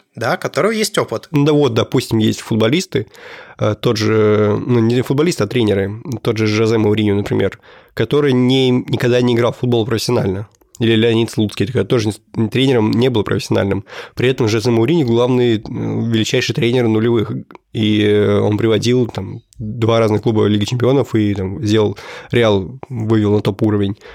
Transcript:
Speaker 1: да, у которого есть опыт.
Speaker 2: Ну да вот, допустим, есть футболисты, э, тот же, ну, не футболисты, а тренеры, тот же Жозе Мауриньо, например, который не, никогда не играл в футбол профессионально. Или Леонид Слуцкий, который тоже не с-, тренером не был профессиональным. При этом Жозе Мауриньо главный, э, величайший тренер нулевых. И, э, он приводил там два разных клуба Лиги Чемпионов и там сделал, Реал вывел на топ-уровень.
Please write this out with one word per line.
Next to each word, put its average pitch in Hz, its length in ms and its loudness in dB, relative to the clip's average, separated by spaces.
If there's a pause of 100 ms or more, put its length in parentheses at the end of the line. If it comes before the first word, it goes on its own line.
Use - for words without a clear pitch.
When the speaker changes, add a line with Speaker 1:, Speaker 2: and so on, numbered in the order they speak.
(160)
Speaker 1:
да, 123 200 -4
у - 20 -8
которого 160 340 -2
есть 214 260 -4
опыт. 117 340 -4
Speaker 2:
Ну 143 140 2
да 156 60 2
вот, 143 220 2
допустим, 113 440 -2
есть 110 220 0
футболисты, 113 680 -2 (520)
э, 107 200 -2
тот 117 180 -2
же, 107 680 2
ну, 123 140 2
не 120 220 2
футболисты, 147 420 0
а 101 40 -4
тренеры, 104 540 -2 (200)
тот 110 160 -2
же 110 100 0
Жозе 110 300 0
Мауриньо, 107 380 2
например, 104 440 -2 (340)
который 139 380 0
не, 127 380 2
никогда 123 500 0
не 123 160 2
играл 117 160 2
в - 60 -10
футбол 120 280 0
профессионально. 107 600 -2 (320)
Или 113 160 2
Леонид 113 360 2
Слуцкий, 101 340 -2
который 104 220 -2
тоже 110 200 0
не 107 40 -2
с-, - 400 -6
тренером 123 400 2
не 117 180 2
был 110 140 0
профессиональным. 101 640 -2 (280)
При 123 160 0
этом 135 180 0
Жозе 113 220 0
Мауриньо 120 360 2
главный, 120 500 2
э, 104 100 -4
величайший 113 880 -2
тренер 120 340 0
нулевых. 110 440 0 (420)
И, 107 300 2
э, 104 360 2
он 104 180 0
приводил 113 500 2
там 101 340 -10 (160)
два 113 420 -2
разных 107 220 2
клуба 107 240 2
Лиги 104 200 2
Чемпионов 123 500 0
и 104 180 2
там 98 300 -6
сделал, 104 340 2 (320)
Реал 110 500 0 (100)
вывел 110 440 0
на 104 80 2
топ-уровень. 104 560 0 (180)